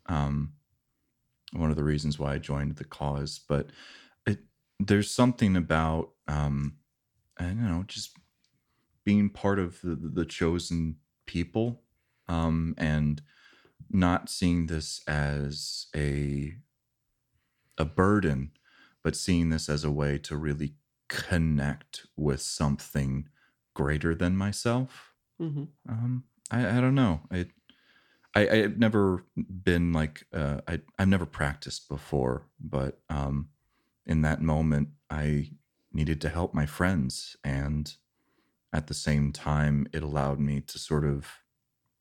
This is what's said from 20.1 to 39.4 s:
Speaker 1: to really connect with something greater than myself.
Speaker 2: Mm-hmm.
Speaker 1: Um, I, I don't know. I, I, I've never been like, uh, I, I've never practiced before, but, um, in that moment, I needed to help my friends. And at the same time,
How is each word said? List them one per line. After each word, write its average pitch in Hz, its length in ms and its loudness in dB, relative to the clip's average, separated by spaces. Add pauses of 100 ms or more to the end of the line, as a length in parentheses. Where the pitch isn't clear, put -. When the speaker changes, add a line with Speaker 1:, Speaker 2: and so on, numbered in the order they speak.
Speaker 1:
to - 160 -8
really 73 380 -4 (360)
connect 76 1040 -2
with 71 260 0
something 69 840 -2 (480)
greater 78 400 0
than 90 200 0
myself. 117 800 -2 (260)
Speaker 2:
Mm-hmm. 147 260 -6 (220)
Speaker 1:
Um, 123 360 -4 (260)
I, 117 280 0
I 123 40 4
don't 131 140 4
know. 98 340 4
I, 87 160 -2 (880)
I, 104 160 6
I've 104 300 4
never 101 440 4 (120)
been 87 580 2
like, 76 400 0
uh, 71 340 -2
I, 82 120 -4 (180)
I've 95 120 4
never 87 180 4
practiced - 600 -4
before, 65 600 -2 (120)
but, 69 400 -4 (100)
um, 71 400 -2 (580)
in 80 160 4
that 76 180 2
moment, 78 480 2 (220)
I 73 400 0 (400)
needed 76 300 0
to 80 80 -2
help 85 260 -2
my 76 100 0
friends. 80 760 -2
And 71 500 -2 (800)
at 78 160 -4
the 73 80 -8
same 73 360 2
time, 73 600 2